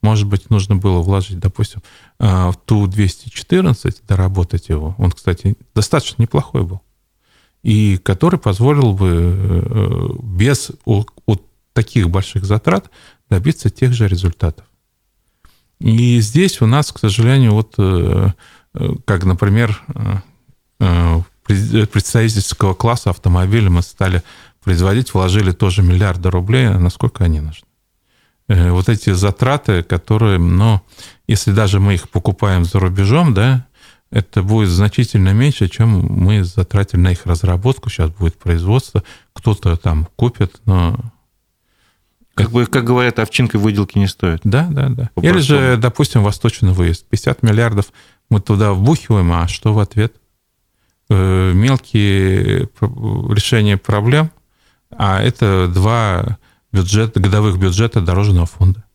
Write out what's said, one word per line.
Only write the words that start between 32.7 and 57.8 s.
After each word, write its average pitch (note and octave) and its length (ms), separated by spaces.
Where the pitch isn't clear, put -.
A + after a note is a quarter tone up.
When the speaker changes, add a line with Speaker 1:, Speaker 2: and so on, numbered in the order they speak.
Speaker 1:
рубежом, G2 560
да, B2 320
это G#2 320
будет G#2 280
значительно G2 640
меньше, A#2+ 340
чем A2+ 220
мы F#2+ 540
затратили F#2+ 560
на F#2 120
их - 140
разработку. F2+ 640
Щас D#2+ 200
будет E2+ 280
производство, F#2 640
кто-то F#2 420
там D#2+ 400
купит, - 480
но F2+ 320
Speaker 2:
Как G2 160
бы, A#2+ 160
как B2+ 180
говорят, B2 340
овчинка A2 400
выделки G2+ 400
не G2 80
стоит. E2+ 380
Speaker 1:
Да, C3 260
да, C3+ 200
да. A#2+ 240
Speaker 2:
По - 60
Speaker 1:
Или F3 180
же, C#3+ 180
Speaker 2:
простому. C3 260
Speaker 1:
допустим, B2 400
восточный G#2 500
выезд. F2 360
Пятьдесят - 340
миллиардов A2 500
мы G#2+ 100
туда G#2 340
вбухиваем, G2 580
а E2+ 160
что - 240
в G#2+ 80
ответ? G#2 340
Э, F#2+ 440
мелкие G2 1120
пр-, A2 560
решения G#2 420
проблем, B2 540
а F#2+ 320
это G2 440
два G2+ 720
бюджет-, G#2 460
годовых G2 400
бюджета F#2+ 420